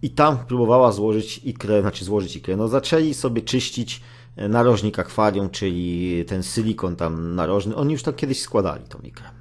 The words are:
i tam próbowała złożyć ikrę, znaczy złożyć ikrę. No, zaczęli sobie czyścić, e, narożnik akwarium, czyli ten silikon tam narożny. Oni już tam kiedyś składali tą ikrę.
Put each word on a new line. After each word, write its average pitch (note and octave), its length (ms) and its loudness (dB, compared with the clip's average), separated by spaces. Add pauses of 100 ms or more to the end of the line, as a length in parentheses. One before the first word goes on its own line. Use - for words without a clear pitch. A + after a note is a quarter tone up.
i - 80 -4
tam D3 280 4
próbowała A#2+ 540 6
złożyć G#2+ 520 -2
ikrę, G#2 380 0
znaczy F#2+ 240 -2
złożyć G2 300 0
ikrę. F#2 200 -4
No, G#2+ 120 0
zaczęli D3+ 460 2
sobie A#2 280 -2
czyścić, - 600 -4 (340)
e, G2+ 120 -6
narożnik G#2+ 520 2
akwarium, G2+ 500 0
czyli F2 760 -2
ten F#2 180 -4
silikon G#2+ 520 -2
tam E2 400 -4
narożny. F#2+ 400 0
Oni D3 160 0
już C#3 120 -4
tam D3+ 100 -2
kiedyś C3+ 280 -4
składali F2+ 420 -2
tą - 160 -18
ikrę. - 260 -18 (160)